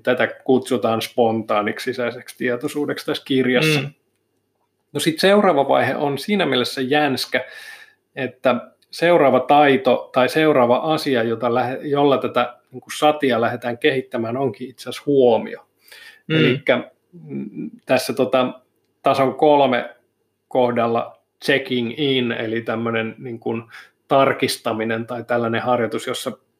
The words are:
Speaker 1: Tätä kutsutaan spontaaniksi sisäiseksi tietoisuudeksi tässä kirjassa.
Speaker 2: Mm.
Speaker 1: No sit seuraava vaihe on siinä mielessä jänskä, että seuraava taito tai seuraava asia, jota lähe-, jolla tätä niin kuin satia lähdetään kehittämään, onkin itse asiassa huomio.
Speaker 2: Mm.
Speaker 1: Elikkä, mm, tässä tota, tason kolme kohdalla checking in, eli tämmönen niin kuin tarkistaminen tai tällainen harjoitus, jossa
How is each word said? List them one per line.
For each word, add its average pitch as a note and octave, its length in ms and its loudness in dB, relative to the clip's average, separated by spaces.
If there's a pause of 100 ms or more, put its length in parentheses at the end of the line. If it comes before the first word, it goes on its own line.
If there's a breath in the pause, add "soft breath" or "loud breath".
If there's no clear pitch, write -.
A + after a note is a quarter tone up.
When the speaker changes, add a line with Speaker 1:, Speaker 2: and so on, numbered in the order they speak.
Speaker 1:
Tätä A#2 240 0
kutsutaan A#2+ 720 0
spontaaniksi A2 840 -2
sisäiseksi A#2+ 520 -8
tietoisuudeksi C#3 680 -6
tässä D3+ 220 -6
kirjassa. C3+ 540 2
Speaker 2:
Mm. C#3+ 80 -8 (1040)
Speaker 1:
No D3 60 -4
sit D#3 200 -2
seuraava F#3 480 4
vaihe C3+ 280 2
on C#3+ 220 -2
siinä G3 280 -2
mielessä B2+ 360 -2
jänskä, C3 640 -2 (680 loud breath)
että B2+ 400 -2 (360)
seuraava D3+ 480 4
taito C3+ 760 4
tai B2+ 160 2
seuraava C3+ 480 4
asia, D3+ 460 -2
jota A#2 300 -2
lähe-, B2 280 -2
jolla C#3+ 360 2
tätä A#2+ 360 -2 (180)
niin B2+ 100 -18
kuin - 160 -14
satia D3 440 2
lähdetään A#2+ 360 -4
kehittämään, B2+ 600 -2
onkin C3 320 -6
itse - 200 -18
asiassa - 160 -12
huomio. A#2+ 600 4 (640 loud breath)
Speaker 2:
Mm. D#3 80 0
Speaker 1:
Elikkä, C3+ 540 2 (400)
mm, - 400 -10 (160)
tässä - 280 0
tota, B2+ 400 0 (500)
tason C3+ 320 2
kolme C#3 540 4 (580)
kohdalla A#2 720 0 (260)
checking B2+ 520 -2
in, C3 340 0
eli A#2 300 -6
tämmönen A2+ 560 -4
niin A#2+ 220 -12
kuin A#2 240 -6 (440 loud breath)
tarkistaminen A#2 1000 0
tai A#2+ 160 -10
tällainen A#2 380 -2
harjoitus, A#2+ 460 -2
jossa B2+ 240 -6 (280)